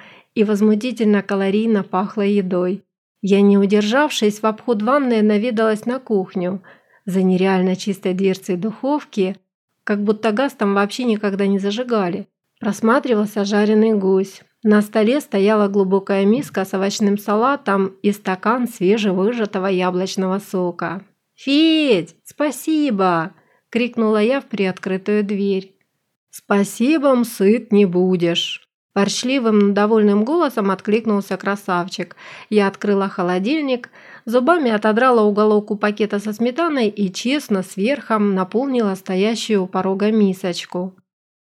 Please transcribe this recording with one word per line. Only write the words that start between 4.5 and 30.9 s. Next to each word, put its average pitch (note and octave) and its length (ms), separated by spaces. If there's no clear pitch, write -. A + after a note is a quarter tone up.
ванной B3 400
наведалась G#3+ 640
на B3+ 140
кухню. F#3 600
За F#3+ 160
нереально F#3 540
чистой F#3 360
дверцей F#3+ 440
духовки, G#3+ 800
как G#3 180
будто G#3+ 300
газ C4+ 200
там G3+ 220
вообще G#3 300
никогда G#3 420
не G3 140
зажигали, G3+ 680
просматривался G#3+ 840
жареный G#3+ 500
гусь. F#3+ 480
На G#3 200
столе A3+ 380
стояла G#3 480
глубокая G3 580
миска A3 380
с G3 100
овощным G3+ 440
салатом G#3 840
и G3+ 80
стакан G#3 560
свежевыжатого G3+ 1040
яблочного F#3 720
сока. F3+ 640
«Федь, C#4+ 880
спасибо!» B3 1080
крикнула A3+ 520
я B3 180
в - 60
приоткрытую F#3+ 760
дверь. G3 540
«Спасибом A#3+ 920
сыт A3+ 480
не G3+ 120
будешь!» F3+ 800
Ворчливым, G#3+ 800
довольным G#3 520
голосом B3+ 460
откликнулся G3+ 640